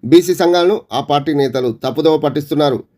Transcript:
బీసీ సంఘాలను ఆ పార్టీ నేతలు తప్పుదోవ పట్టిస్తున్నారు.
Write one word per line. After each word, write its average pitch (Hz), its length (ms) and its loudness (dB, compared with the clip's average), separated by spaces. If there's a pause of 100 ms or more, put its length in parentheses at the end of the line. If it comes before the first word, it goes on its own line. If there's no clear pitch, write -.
బీసీ 175 300 4
సంఘాలను 175 480 2 (100)
ఆ 127 80 -4
పార్టీ 143 340 -2
నేతలు 127 380 -2 (120)
తప్పుదోవ 151 340 0
పట్టిస్తున్నారు. 147 680 -2 (140)